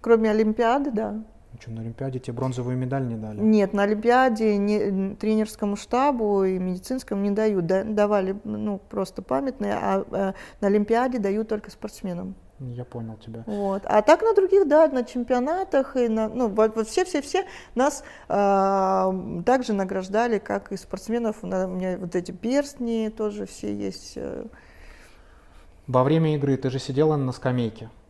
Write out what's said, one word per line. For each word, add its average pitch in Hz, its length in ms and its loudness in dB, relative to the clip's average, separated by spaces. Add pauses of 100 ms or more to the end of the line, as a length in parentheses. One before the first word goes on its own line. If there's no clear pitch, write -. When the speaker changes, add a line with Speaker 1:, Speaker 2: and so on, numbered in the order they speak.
Speaker 1:
Кроме 226 320 4
Олимпиады, 233 580 2
да. 214 320 -4 (300)
Speaker 2:
Ну 120 80 -18
че, - 100 -16
на 113 120 -8
Олимпиаде 127 360 -6
тебе 123 140 -8
бронзовую 127 440 -4
медаль 127 300 -2
не 117 80 -4
дали? 107 260 -8
Speaker 1:
Нет, 208 340 4
на 202 100 2
Олимпиаде 220 720 4
не, 202 200 2 (120)
н-, 190 260 -2
тренерскому 214 640 -2
штабу 233 680 2
и 190 160 0
медицинскому 185 640 -4
не 202 80 0
дают. 202 360 2
Да, 190 180 2
давали, 208 580 2
ну, 208 380 -4 (100)
просто 196 320 -4
памятные, 254 580 -2
а, 196 300 0
э, 196 220 -2 (280)
на 208 60 0
Олимпиаде 226 540 2
дают 208 280 0
только 214 220 -6
спортсменам. 190 640 -10 (240)
Speaker 2:
Я 123 260 -10
понял 113 300 -12 (100)
тебя. 113 220 -12
Speaker 1:
Вот. 202 380 -2
А 214 180 4
так 320 200 6
на 440 120 4
других, 381 320 6
да, 302 220 6
на 254 160 0
чемпионатах 269 920 0
и 240 120 2
на, 220 200 0
ну, 240 200 -2
во-, 214 260 2
во-, 226 80 -2
все-все-все 359 640 -2 (320)
нас, 277 260 2 (260)
а, 196 840 2 (320)
также 247 280 2
награждали, 196 640 0
как 202 340 -6
и 196 40 -6
спортсменов. 220 680 -4
На, 185 240 -2
у - 20 -6
меня 185 280 -4
вот 180 180 -6
эти 180 160 -4
перстни 233 840 -2
тоже 208 300 -6
все - 260 -8
есть, - 440 -8
э. - 280 -8 (1400)
Speaker 2:
Во 127 160 4
время 156 320 4
игры 139 220 2
ты 135 120 -2
же 131 120 -4
сидела 151 360 2
на 135 140 -2
скамейке. 120 600 -4 (200)